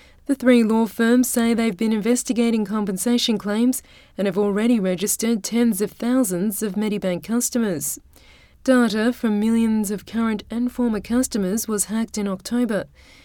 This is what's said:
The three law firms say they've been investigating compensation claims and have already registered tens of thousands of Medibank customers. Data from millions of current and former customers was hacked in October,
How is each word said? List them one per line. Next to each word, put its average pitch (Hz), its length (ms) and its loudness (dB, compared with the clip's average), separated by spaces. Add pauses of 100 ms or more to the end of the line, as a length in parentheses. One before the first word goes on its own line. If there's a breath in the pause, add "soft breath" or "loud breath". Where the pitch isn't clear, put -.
(280 soft breath)
The 277 80 2
three 240 280 4
law 220 220 2
firms 240 420 2
say 233 280 0
they've 226 200 0
been 220 160 0
investigating 226 720 0
compensation 208 760 0
claims 220 420 0 (340 soft breath)
and 208 120 0
have 185 100 -2
already 208 420 2
registered 190 640 -2
tens 226 380 0
of 214 100 -2
thousands 214 680 -2
of 202 140 -4
Medibank 202 480 -2
customers. 220 760 -2 (640 soft breath)
Data 233 480 2
from 214 280 -2
millions 220 500 2
of 202 160 -6
current 220 460 -2
and 240 200 -4
former 226 280 -2
customers 220 680 -2
was 208 180 -2
hacked 220 300 -4
in 202 120 -2
October, 214 580 -2 (400 soft breath)